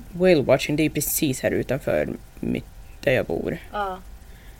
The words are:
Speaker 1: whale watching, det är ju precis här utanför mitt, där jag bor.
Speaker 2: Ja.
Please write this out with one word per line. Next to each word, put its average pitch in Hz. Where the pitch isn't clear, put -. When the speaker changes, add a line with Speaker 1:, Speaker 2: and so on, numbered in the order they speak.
Speaker 1:
whale 175
watching, 139
det 156
är 151
ju -
precis 147
här 92
utanför 90
mitt, 123
där -
jag 120
bor. -
Speaker 2:
Ja. 196